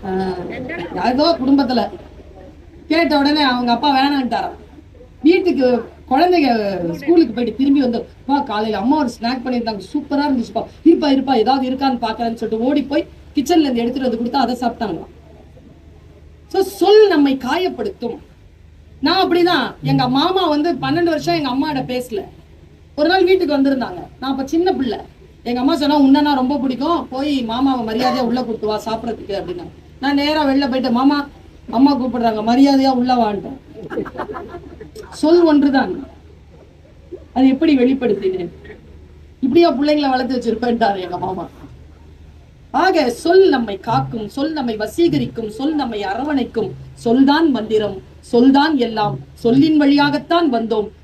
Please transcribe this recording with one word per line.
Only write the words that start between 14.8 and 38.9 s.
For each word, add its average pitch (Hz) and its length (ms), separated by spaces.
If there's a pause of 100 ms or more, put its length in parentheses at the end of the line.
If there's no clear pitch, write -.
So, 381 140
சொல் 403 460
நம்மை 285 300
காயப்படுத்தும். 247 800 (840)
நான் 359 240
அப்படிதான், 339 500 (100)
எங்க 262 240
மாமா 339 400
வந்து 302 260
பன்னெண்டு 320 400
வருஷம் 339 220
எங்க 285 160
அம்மாட்ட 269 340
பேசல. 247 380 (720)
ஒரு 302 140
நாள் 370 140
வீட்டுக்கு 349 340
வந்திருந்தாங்க, 247 440 (180)
நான் 269 120
அப்ப 269 160
சின்ன 349 260
பிள்ளை. 226 240 (460)
எங்க 240 160
அம்மா 302 160
சொன்னா, 294 220
"உன்னை 277 240
நான் 294 140
ரொம்ப 262 220
பிடிக்கும், 269 520
போய் 269 320
மாமாவை 247 440
மரியாதையா 254 360
உள்ள 240 220
கூட்டு 220 240
வா 214 180
சாப்பிடறதுக்கு" 226 540
அப்படின்னா, 170 260 (340)
நான் 277 160
நேரா 294 300
வெளில 269 240
போயிட்டு, 254 220
"மாமா, 277 360 (420)
அம்மா 262 320
கூப்பிடுறாங்க, 233 400
மரியாதையா 269 500
உள்ள 247 240
வான்ட்டேன்." 214 440 (1500)
சொல் 339 320
ஒன்றுதான், 262 640 (1300)
அது 262 140
எப்படி 294 300
வெளிப்படுத்தினேன்? 196 720 (880)